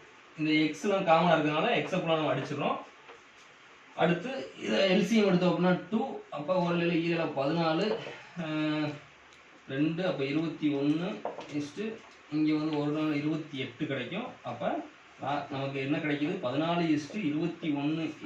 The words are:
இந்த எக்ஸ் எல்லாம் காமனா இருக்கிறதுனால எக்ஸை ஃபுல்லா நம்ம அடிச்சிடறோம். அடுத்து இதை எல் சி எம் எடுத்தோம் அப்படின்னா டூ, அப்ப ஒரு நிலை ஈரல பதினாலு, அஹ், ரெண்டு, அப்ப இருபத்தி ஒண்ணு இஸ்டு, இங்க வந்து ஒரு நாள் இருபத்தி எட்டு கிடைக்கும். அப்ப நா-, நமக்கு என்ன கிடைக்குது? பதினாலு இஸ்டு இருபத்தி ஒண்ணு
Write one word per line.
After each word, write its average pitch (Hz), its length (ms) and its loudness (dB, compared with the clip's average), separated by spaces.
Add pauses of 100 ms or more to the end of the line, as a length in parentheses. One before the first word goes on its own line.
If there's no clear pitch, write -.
(380)
இந்த 156 140 0
எக்ஸ் 156 320 2
எல்லாம் 196 220 2
காமனா 165 280 6
இருக்கிறதுனால 151 320 2 (140)
எக்ஸை 175 180 -2
ஃபுல்லா 160 200 2
நம்ம 143 160 0
அடிச்சிடறோம். 139 440 -2 (1160)
அடுத்து 170 540 0 (120)
இதை 196 280 2
எல் 196 140 4
சி 233 120 2
எம் 202 100 6
எடுத்தோம் 175 380 4
அப்படின்னா 180 160 4 (100)
டூ, 220 300 -2 (100)
அப்ப 185 240 -2
ஒரு 170 220 0
நிலை 170 360 0
ஈரல 165 100 0 (140)
பதினாலு, 165 600 0 (460)
அஹ், 151 500 -2 (760)
ரெண்டு, 165 380 0
அப்ப 143 180 0
இருபத்தி 151 500 0
ஒண்ணு 156 400 0 (400)
இஸ்டு, 196 400 -6 (380)
இங்க 156 220 2
வந்து 151 240 0
ஒரு 147 120 0
நாள் 156 240 0
இருபத்தி 147 440 -2
எட்டு 131 280 -6
கிடைக்கும். 135 400 -4 (160)
அப்ப - 400 -4 (400)
நா-, 143 280 -2
நமக்கு 139 300 -4
என்ன 143 180 0
கிடைக்குது? 151 440 -2
பதினாலு 160 560 2
இஸ்டு - 280 -4
இருபத்தி 165 420 -2
ஒண்ணு 151 420 0 (160)